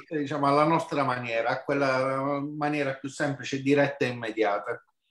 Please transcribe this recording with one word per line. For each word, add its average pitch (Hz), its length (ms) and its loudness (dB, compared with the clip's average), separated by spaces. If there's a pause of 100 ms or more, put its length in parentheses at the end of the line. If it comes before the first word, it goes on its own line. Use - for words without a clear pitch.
eh, 160 100 -6
diciamo, 143 280 -2
alla 147 180 6
nostra 160 400 2
maniera, 123 460 -2
a 131 120 -2
quella 135 760 0
maniera 147 540 -2
più - 160 -10
semplice, 135 500 -4
diretta 139 440 4
e 123 40 2
immediata. 110 760 -2 (280)